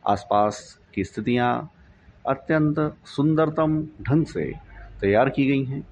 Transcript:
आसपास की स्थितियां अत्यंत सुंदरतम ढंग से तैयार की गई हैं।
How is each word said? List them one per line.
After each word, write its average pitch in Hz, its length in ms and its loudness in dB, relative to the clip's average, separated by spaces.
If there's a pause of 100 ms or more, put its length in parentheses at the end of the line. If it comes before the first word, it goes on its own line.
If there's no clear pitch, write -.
आसपास 104 720 -2 (160)
की 98 80 -2
स्थितियां 120 640 -2 (600)
अत्यंत 151 760 0
सुंदरतम 156 800 0 (140)
ढंग 151 240 2
से 73 280 -6 (480)
तैयार 107 280 4
की 135 180 0
गई 139 160 0
हैं। 131 280 -8